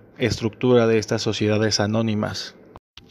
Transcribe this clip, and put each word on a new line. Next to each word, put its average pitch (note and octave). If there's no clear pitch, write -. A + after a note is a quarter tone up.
estructura A#2
de A2+
estas A2
sociedades G#2+
anónimas. G#2+